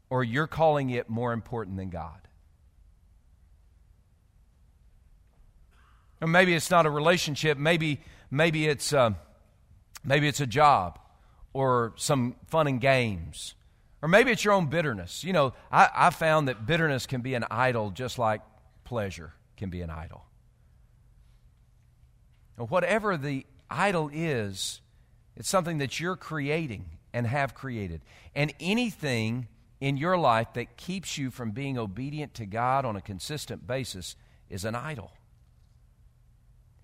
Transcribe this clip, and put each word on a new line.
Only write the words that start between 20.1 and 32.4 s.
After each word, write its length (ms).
Now, 100
whatever 520
the 300
idol 460
is, 640
it's 140
something 300
that 200
you're 180
creating 840
and 120
have 300
created. 480
And 240
anything 880
in 180
your 200
life 360
that 240
keeps 400
you 120
from 220
being 260
obedient 560
to 120